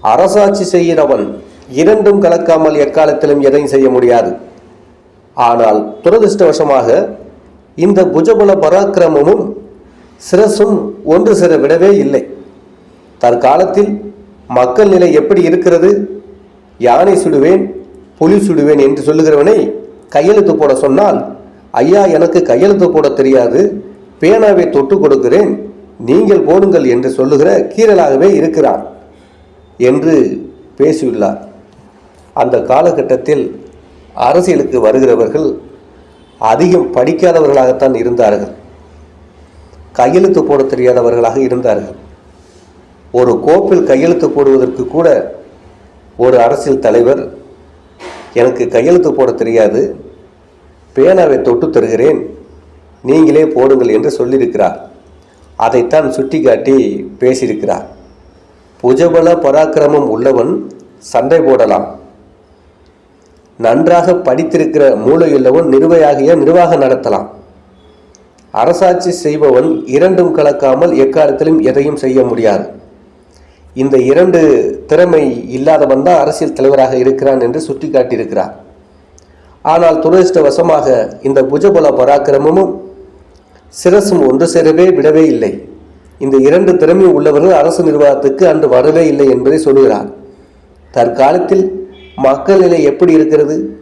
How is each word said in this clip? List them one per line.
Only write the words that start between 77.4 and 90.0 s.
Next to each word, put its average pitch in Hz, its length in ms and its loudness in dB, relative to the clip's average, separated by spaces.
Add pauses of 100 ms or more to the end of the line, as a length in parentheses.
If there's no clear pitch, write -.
என்று 120 260 -4
சுட்டிக்காட்டியிருக்கிறார். 123 880 -4 (1080)
ஆனால் 160 360 0
துரதிர்ஷ்டவசமாக 160 880 0 (360)
இந்த 135 200 0
புஜபல 147 560 0
பராக்கிரமமும் 143 720 0 (1120)
சிரசும் 180 440 2
ஒன்று 135 260 0
சேரவே 160 320 2 (120)
விடவே 151 340 2
இல்லை. 110 360 -6 (500)
இந்த 135 180 -2
இரண்டு 175 400 2
திறமை 180 280 2
உள்ளவர்கள் 151 560 2
அரசு 165 240 0
நிர்வாகத்துக்கு 143 640 0
அன்று 151 200 0
வரவே 151 380 2
இல்லை 139 240 0
என்பதை 127 280 0
சொல்லுகிறார். 135 500 0 (840)